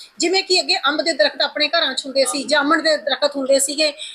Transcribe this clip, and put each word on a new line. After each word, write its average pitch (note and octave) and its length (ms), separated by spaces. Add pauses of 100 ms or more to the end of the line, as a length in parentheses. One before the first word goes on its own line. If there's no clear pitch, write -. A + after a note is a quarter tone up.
(180)
ਜਿਵੇਂ F#4 260
ਕਿ F#4 180
ਅੱਗੇ D4+ 140
ਅੰਬ D4+ 260
ਦੇ D#4+ 120
ਦਰਖਤ D4 280
ਆਪਣੇ D4 260
ਘਰਾਂ D4+ 260
'ਚ - 120
ਹੁੰਦੇ C4+ 200
ਸੀ, C#4+ 180
ਜਾਮਣ D4 380
ਦੇ D4+ 160
ਦਰਖਤ C#4 380
ਹੁੰਦੇ C4+ 240
ਸੀਗੇ, D4 320 (240)